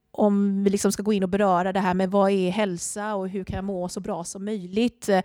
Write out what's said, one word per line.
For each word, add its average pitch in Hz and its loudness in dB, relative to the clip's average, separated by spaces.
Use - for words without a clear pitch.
om 202 2
vi 202 4
liksom 202 0
ska 208 -6
gå 208 0
in 196 2
och 185 0
beröra 190 2
det 196 0
här 185 2
med 190 0
vad 196 4
är 185 2
hälsa 202 -4
och 190 -4
hur 185 -6
kan 196 -8
jag 190 -6
må 180 -4
så 202 -8
bra 180 -6
som 190 -12
möjligt, 208 -2